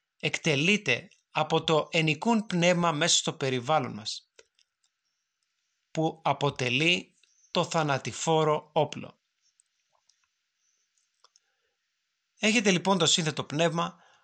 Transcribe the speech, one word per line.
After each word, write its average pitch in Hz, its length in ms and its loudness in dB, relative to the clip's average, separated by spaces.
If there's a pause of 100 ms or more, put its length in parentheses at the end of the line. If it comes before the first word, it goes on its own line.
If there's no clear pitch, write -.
(200)
εκτελείται 160 880 0 (220)
από 156 320 0
το 156 280 2
ενικούν 170 540 0
πνεύμα 175 460 2
μέσα 156 260 2
στο - 160 -2
περιβάλλον 127 600 -2
μας, - 360 -12 (1600)
που 160 320 -4
αποτελεί 143 920 -2 (360)
το 175 140 0
θανατηφόρο 156 1080 -2
όπλο. - 460 -4 (3250)
Έχετε 208 320 2
λοιπόν 185 260 2
το 165 80 2
σύνθετο 147 380 0
πνεύμα, 170 560 -2 (240)